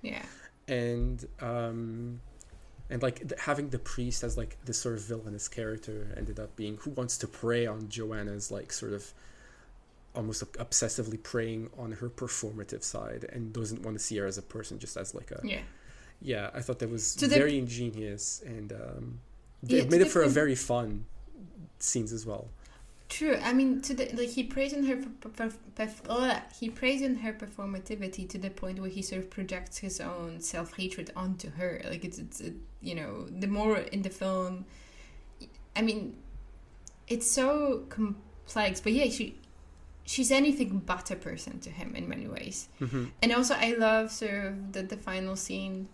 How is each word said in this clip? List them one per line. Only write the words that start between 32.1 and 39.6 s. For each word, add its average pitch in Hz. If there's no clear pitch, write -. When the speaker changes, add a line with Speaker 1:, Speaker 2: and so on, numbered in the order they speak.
Speaker 1:
it's, -
it, -
you 175
know, 151
the 190
more 208
in 196
the 190
film, 185
I 208
mean, 214
it's 233
so 277
complex, 202
but 220
yeah, 269
she, -